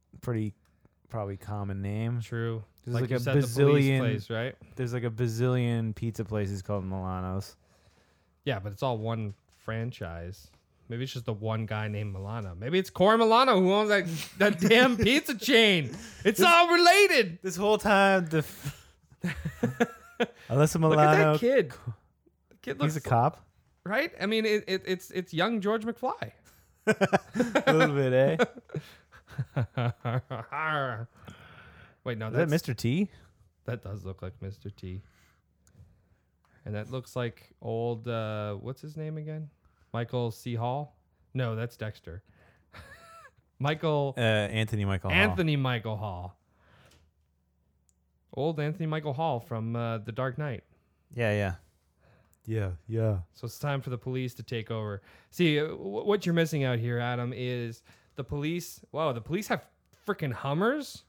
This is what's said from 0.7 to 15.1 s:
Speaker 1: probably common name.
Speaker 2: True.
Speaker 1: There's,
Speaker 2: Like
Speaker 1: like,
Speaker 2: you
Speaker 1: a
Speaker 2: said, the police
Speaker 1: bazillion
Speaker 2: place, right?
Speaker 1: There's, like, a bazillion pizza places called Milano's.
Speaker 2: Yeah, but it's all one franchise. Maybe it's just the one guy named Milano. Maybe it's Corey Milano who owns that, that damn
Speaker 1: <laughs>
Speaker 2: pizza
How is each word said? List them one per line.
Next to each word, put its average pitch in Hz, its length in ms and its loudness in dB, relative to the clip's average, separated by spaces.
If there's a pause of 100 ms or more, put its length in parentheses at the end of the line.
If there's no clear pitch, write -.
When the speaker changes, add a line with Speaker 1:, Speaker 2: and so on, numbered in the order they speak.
Speaker 1:
probably 101 260 -6
common 101 460 -6
name. 113 400 -4
Speaker 2:
True. 113 420 -6 (220)
Speaker 1:
There's, 120 80 -4
Speaker 2:
Like 120 80 0
Speaker 1:
like, 120 80 -2
Speaker 2:
you 131 60 0
Speaker 1:
a 120 40 -2
Speaker 2:
said, 135 160 2
the 143 100 6
police 139 380 4
Speaker 1:
bazillion 135 140 2
Speaker 2:
place, 113 320 -2
right? 117 240 -4 (220)
Speaker 1:
There's, 123 180 -4
like, 120 100 -4
a 120 60 -2
bazillion 117 840 0
pizza 113 300 -6
places 101 380 -4
called 98 240 -4
Milano's. 92 680 -6 (920)
Speaker 2:
Yeah, 120 140 -2
but 101 120 -8
it's 98 100 -16
all 127 140 -2
one 110 380 -4 (300)
franchise. 98 840 -8 (400)
Maybe 117 160 -8
it's 131 80 -8
just 120 140 -10
the 120 60 -2
one 110 340 -4
guy 107 220 -4
named 104 240 -6
Milano. 98 460 -8
Maybe 143 200 -2
it's 190 120 -2
Corey 208 280 6
Milano 226 420 6
who 185 120 4
owns 208 180 2
that, 196 160 2 (320)
that 202 200 4
damn 233 380 6
Speaker 1:
<laughs> - 0 -
Speaker 2:
pizza 254 400 2